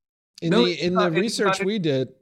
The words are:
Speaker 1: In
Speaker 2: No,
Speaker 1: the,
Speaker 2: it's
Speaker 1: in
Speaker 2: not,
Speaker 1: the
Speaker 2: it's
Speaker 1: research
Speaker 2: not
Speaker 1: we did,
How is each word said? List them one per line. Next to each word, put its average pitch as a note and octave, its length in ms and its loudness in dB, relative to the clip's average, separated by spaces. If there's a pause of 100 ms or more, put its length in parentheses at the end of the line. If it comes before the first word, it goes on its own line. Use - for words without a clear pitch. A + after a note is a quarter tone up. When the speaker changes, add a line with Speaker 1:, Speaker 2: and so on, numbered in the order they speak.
(420)
Speaker 1:
In E3 80 -2
Speaker 2:
No, F3 160 4
Speaker 1:
the, F3+ 60 0
Speaker 2:
it's D3+ 100 -6
Speaker 1:
in F3+ 120 0
Speaker 2:
not, F3+ 180 0
Speaker 1:
the D#3+ 40 0
Speaker 2:
it's F3+ 60 2
Speaker 1:
research G#3 380 0
Speaker 2:
not G3 60 -2
Speaker 1:
we A3 120 -2
did, C3+ 300 0 (140)